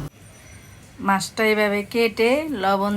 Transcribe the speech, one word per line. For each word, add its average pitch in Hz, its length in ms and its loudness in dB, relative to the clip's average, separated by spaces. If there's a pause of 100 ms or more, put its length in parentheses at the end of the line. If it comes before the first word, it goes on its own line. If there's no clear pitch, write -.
(1000)
মাছটা 196 440 -2
এভাবে 208 360 2 (100)
কেটে 233 400 0 (280)
লবণ 196 380 0